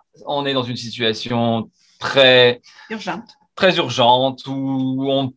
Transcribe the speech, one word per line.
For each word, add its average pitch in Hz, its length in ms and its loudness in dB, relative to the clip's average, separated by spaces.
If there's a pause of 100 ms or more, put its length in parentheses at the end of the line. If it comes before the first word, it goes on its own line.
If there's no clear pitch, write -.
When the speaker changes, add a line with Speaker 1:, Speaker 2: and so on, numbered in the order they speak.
(260)
Speaker 1:
on 143 200 -4
est 139 80 -2
dans 131 100 -2
une 120 140 -8
situation 117 920 -4 (300)
très 127 640 4 (280)
Speaker 2:
Urgente. 196 340 -10 (320)
Speaker 1:
très 185 220 2
urgente, 127 720 0
où 135 640 -4
on 135 280 -2